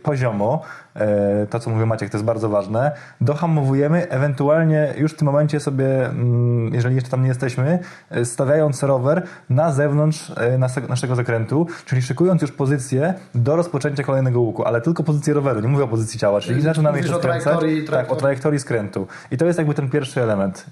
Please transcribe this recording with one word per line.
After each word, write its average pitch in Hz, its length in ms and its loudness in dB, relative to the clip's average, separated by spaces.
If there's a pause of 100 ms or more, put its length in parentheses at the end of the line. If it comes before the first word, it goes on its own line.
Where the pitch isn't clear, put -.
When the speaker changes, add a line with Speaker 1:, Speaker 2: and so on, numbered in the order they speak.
Speaker 1:
poziomo, 127 580 0 (340)
e, 104 540 2
to 117 100 -4
co 120 100 -8
mówił 110 180 2
Maciek, 107 220 -2
to - 80 -4
jest 107 80 -2
bardzo 113 240 0
ważne, 107 420 0 (300)
dohamowujemy, 147 880 2
ewentualnie 147 880 2
już 151 140 0
w - 40 -18
tym 151 100 0
momencie 147 340 2
sobie, 135 460 0
mm, 120 680 0
jeżeli 123 220 0
jeszcze 127 140 -2
tam 127 120 0
nie 131 60 2
jesteśmy, 131 520 0 (300)
e, 120 160 -2
stawiając 143 580 2
rower 139 400 2 (260)
na 151 220 2
zewnątrz, 147 680 0
e, 123 200 2
nas-, 127 320 -2
naszego 127 260 -2
zakrętu, 120 520 0 (180)
czyli 127 160 0
szykując 165 400 2
już 147 100 -2
pozycję 139 640 0 (220)
do 120 200 2
rozpoczęcia 147 480 -2
kolejnego 131 380 2
łuku, 113 240 -2
ale 117 160 0
tylko 165 220 -2
pozycję 147 300 0
roweru, 139 260 0
nie 104 80 -2
mówię 139 160 2
o 127 40 0
pozycji 110 320 -4
ciała, 104 220 2
czyli - 120 -4
Speaker 2:
Czyli 131 100 2
Speaker 1:
zaczynamy 151 340 2
Speaker 2:
mówisz - 140 -2
Speaker 1:
jeszcze 175 80 0
Speaker 2:
o - 20 -4
Speaker 1:
skręcać. 127 220 -2
Speaker 2:
trajektorii, 156 380 0
Speaker 1:
Tak, 147 40 -6
o - 60 -10
Speaker 2:
trajektorii. 131 300 -2
Speaker 1:
trajektorii 139 380 0
skrętu. 101 480 -4 (240)
I 131 60 -4
to 165 80 2
jest 175 140 2
jakby 151 140 0
ten 143 160 -2
pierwszy 135 320 -2
element. 98 500 -2